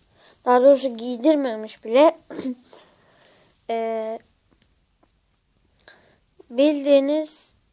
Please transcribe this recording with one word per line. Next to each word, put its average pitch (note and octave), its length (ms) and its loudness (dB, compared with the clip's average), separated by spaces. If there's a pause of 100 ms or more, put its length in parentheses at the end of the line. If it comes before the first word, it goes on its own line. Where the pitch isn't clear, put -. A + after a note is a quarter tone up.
(460)
Daha B3 160 4
doğrusu C4 360 4
giydirmemiş A#3+ 880 -2
bile. C#4+ 320 2 (120)
<clears throat> B3+ 280 -10 (1120)
E, A3+ 500 -8 (2250)
bildiğiniz, C#4+ 1040 0 (180)